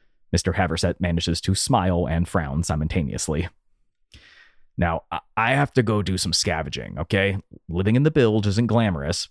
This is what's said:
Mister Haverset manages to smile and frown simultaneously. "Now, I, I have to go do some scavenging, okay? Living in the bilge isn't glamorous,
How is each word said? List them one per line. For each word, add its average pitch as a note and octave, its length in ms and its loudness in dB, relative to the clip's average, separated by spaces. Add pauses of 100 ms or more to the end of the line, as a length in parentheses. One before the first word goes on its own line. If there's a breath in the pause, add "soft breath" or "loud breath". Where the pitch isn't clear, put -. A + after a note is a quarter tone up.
(320)
Mister F2 220 2
Haverset F2 460 0
manages E2+ 420 -2
to F#2+ 140 0
smile F#2 520 0
and E2+ 200 0
frown D#2 360 -2
simultaneously. D#2 840 -2 (1300 loud breath)
"Now, E2+ 340 -2
I, E2+ 80 -6 (180)
I A#2 160 2
have C#3 200 0
to B2+ 100 4
go G#2 180 0
do F#2 160 -2
some E2+ 160 -2
scavenging, C#2 680 -4
okay? G2 380 0 (320)
Living F#2+ 260 2
in C3+ 80 4
the D#3 80 4
bilge A2 360 4
isn't G#2+ 200 2
glamorous, F2+ 640 0